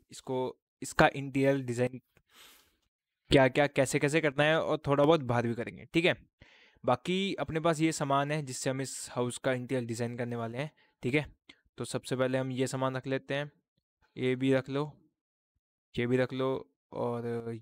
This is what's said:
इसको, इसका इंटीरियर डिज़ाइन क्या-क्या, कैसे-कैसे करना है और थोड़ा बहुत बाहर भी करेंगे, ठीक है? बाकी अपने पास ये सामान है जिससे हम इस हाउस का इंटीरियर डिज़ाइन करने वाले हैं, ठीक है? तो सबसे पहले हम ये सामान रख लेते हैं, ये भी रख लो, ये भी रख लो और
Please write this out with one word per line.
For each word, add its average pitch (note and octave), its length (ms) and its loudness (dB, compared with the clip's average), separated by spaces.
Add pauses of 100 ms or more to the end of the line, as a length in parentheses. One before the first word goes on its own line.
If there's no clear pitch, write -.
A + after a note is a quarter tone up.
(120)
इसको, C3 460 -6 (240)
इसका D3+ 340 4
इंटीरियर C#3 460 2
डिज़ाइन B2 400 -2 (1300)
क्या-क्या, C#3 360 6
कैसे-कैसे C#3+ 540 0
करना C#3+ 220 0
है D#3+ 180 2
और D3+ 160 0 (100)
थोड़ा C#3+ 160 4
बहुत D#3 180 6
बाहर A#2+ 260 0
भी A#2 80 -2
करेंगे, A2 380 -10
ठीक E3 120 2
है? D3 100 4 (720)
बाकी F3+ 480 0
अपने D#3 260 -4
पास D#3 200 0
ये D#3+ 120 4
सामान C#3+ 400 0
है D#3 100 -2
जिससे B2+ 280 -4
हम C3 120 -2
इस - 300 -8
हाउस B2 260 -2
का C3+ 160 0
इंटीरियर B2 320 -2
डिज़ाइन A#2 320 -4
करने A#2+ 180 -4
वाले A#2 220 -6
हैं, D3+ 140 -6 (320)
ठीक B2 120 0
है? D3 100 2 (520)
तो A#2+ 80 -6
सबसे C3 300 -6
पहले C3 220 0
हम C3 140 -2
ये B2+ 160 -2
सामान C3 280 -2
रख C3 120 -8
लेते C3+ 260 -4
हैं, D3 180 -6 (680)
ये B2+ 180 0
भी C3+ 180 4
रख C3 160 2
लो, C#3+ 220 -2 (1040)
ये A#2+ 120 0
भी B2+ 100 4
रख B2+ 160 0
लो C3 380 -2 (200)
और A#2 600 -4 (100)